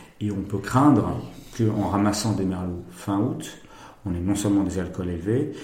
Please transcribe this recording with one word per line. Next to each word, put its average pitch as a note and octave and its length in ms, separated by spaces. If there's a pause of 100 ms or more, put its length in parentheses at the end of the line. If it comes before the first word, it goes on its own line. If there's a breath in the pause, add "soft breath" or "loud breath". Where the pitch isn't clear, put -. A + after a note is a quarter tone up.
(200 loud breath)
Et G#2 120
on F#2+ 100
peut G2+ 160
craindre A#2 640 (340)
qu'en G#2 340
ramassant G2+ 440
des F#2+ 100
merlots F2+ 460
fin G2+ 300
août, - 400 (440 loud breath)
on F2+ 120
ait F2 40
non F#2 140
seulement G2+ 300
des F2+ 160
alcools F2+ 300
élevés, G#2+ 420 (120 loud breath)